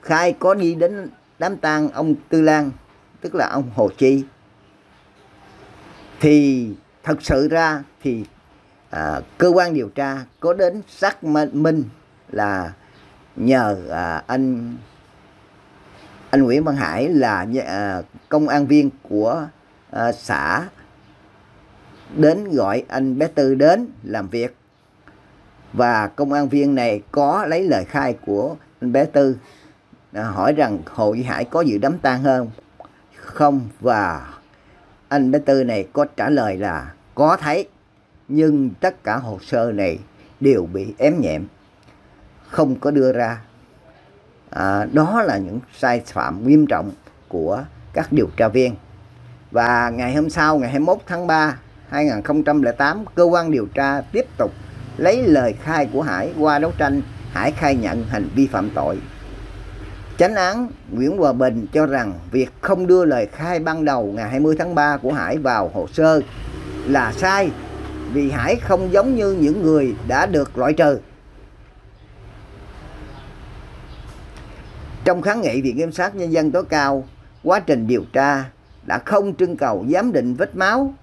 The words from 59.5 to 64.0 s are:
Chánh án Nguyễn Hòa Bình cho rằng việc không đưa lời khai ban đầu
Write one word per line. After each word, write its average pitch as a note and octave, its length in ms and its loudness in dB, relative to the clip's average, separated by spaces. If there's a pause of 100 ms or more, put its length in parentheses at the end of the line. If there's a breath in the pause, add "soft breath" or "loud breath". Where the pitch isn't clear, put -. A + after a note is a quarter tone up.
Chánh F#3+ 180 4
án G3+ 320 -2 (240)
Nguyễn C3+ 260 -2
Hòa D3 160 4
Bình A#2+ 400 0
cho D#3 120 4
rằng B2 280 -2 (180)
việc B2+ 200 0 (100)
không F#3 260 0
đưa F3+ 180 6
lời B2+ 260 2
khai E3+ 280 -4
ban D#3+ 260 -2
đầu A#2+ 300 0